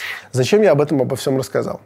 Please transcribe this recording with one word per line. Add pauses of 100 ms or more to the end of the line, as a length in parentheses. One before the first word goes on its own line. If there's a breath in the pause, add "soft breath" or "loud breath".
(320 loud breath)
Зачем
я
об
этом
обо
всём
рассказал?